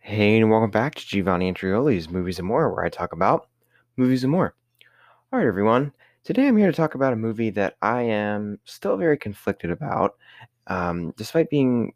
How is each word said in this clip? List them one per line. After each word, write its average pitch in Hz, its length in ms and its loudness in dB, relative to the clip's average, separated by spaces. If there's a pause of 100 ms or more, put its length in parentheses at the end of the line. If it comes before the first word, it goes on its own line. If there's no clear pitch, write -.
(180)
Hey, 104 220 4
and 110 100 4
welcome 113 220 4
back 123 240 0
to - 100 -16
Giovanni 92 460 0
Antrioli's 95 560 0
Movies 90 320 -4
and 90 80 -6
More, 117 260 0
where 85 100 -4
I 85 40 -2
talk - 240 -8
about 95 340 0 (500)
movies 127 280 2
and 135 80 0
more. 165 240 0 (760)
All 262 60 0
right, 180 80 2
everyone. 113 460 2 (320)
Today 277 240 2
I'm 226 80 4
here 208 120 4
to 151 80 0
talk 156 200 -2
about 135 160 0
a 113 40 -2
movie 110 340 -2
that 98 320 -2
I 120 200 0
am 104 600 -2
still - 320 -4
very 165 200 2
conflicted 98 540 -6
about, 101 460 -2 (500)
um, 87 500 -4
despite 160 340 -2
being 127 460 2